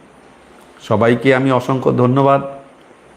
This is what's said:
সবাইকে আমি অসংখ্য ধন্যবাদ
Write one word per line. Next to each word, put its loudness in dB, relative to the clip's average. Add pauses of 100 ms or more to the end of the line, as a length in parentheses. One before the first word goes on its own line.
(800)
সবাইকে 0
আমি 0
অসংখ্য -2
ধন্যবাদ 2 (760)